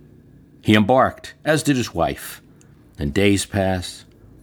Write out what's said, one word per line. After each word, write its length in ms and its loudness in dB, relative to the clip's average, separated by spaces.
He 120 4
embarked, 600 2
as 180 0
did 140 0
his 180 -6
wife, 460 -4
and 140 -4
days 320 2
passed, 600 -4